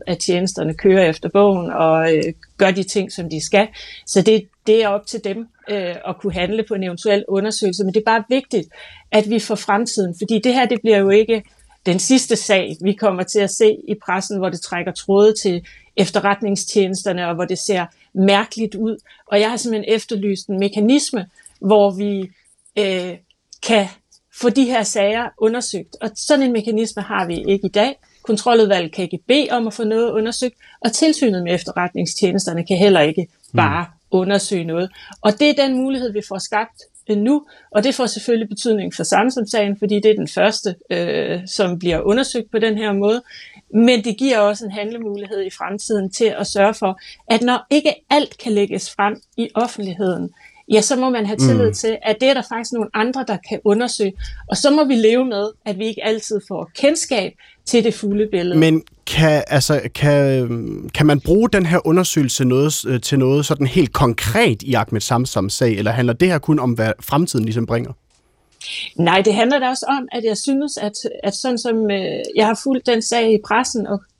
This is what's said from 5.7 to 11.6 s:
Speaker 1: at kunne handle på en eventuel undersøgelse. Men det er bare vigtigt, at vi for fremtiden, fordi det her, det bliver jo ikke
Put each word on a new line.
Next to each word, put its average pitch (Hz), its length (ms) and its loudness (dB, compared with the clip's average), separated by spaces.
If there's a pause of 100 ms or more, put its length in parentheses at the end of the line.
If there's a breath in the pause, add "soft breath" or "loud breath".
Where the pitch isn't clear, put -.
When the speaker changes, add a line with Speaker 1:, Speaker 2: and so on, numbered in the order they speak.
Speaker 1:
at 185 140 -8
kunne 196 120 -4
handle 185 340 -2
på 226 60 -4
en 196 100 -4
eventuel 202 440 0
undersøgelse. 196 560 -2
Men 190 100 -2
det 220 60 4
er 214 120 0
bare 220 180 2
vigtigt, 254 380 -2 (440 loud breath)
at 214 180 2
vi 220 100 2
for 214 160 -4
fremtiden, 202 680 -2
fordi 214 220 0
det 254 100 2
her, 254 120 2
det 226 160 -2
bliver 220 160 4
jo 196 120 4
ikke 214 340 4 (420 soft breath)